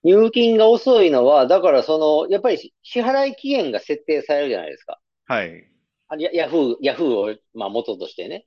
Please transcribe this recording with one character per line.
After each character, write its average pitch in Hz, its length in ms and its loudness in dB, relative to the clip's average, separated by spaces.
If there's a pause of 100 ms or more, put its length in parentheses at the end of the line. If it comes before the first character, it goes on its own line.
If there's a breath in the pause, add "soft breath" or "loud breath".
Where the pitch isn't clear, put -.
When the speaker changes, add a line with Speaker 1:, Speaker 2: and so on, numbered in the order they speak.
Speaker 1:
入 208 260 4
金 226 280 2
が 220 100 6
遅 233 340 4
い 170 80 4
の 127 140 2
は、 135 220 6
だ 180 140 2
か 175 120 2
ら 131 100 4
そ 156 160 -2
の、 156 320 0
や 196 80 0
っ 190 40 -4
ぱ 247 80 0
り 185 80 -2
し-、 - 240 -20
支 - 180 -6
払 269 280 -2
い 262 60 -8
期 - 140 -12
限 220 240 -2
が 104 80 -6
設 147 240 -8
定 151 160 -2
さ 147 140 -4
れ 143 80 -2
る 143 80 -4
じ 110 60 -4
ゃ - 20 -8
な 82 80 -12
い 76 40 -14
で 67 60 -18
す - 80 -20
か。 - 160 -16 (240)
Speaker 2:
は 117 180 -4
い。 85 220 -14 (440)
Speaker 1:
あ、 156 80 -12
ヤ-、 160 160 -6
ヤ 160 180 -4
フ 143 240 0
ー、 - 80 -6
ヤ 135 120 -2
フ 170 100 -6
ー 107 300 -2
を、 - 20 -14 (180)
ま 110 120 -10
あ、 - 40 -8
元 113 260 -8
と 90 100 -14
し - 80 -20
て 92 140 -14
ね。 180 180 -16